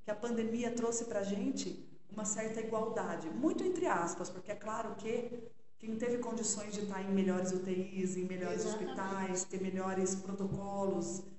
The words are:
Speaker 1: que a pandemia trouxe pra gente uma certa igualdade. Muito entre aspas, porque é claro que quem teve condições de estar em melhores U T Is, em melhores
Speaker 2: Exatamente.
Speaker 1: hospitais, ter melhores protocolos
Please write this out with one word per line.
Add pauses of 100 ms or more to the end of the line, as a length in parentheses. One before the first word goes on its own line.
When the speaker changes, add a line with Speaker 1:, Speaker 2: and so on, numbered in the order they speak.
Speaker 1:
que
a
pandemia
trouxe
pra
gente (240)
uma
certa
igualdade.
Muito
entre
aspas,
porque
é
claro
que (480)
quem
teve
condições
de
estar
em
melhores
U
T
Is,
em
melhores
Speaker 2:
Exatamente.
Speaker 1:
hospitais,
ter
melhores
protocolos (160)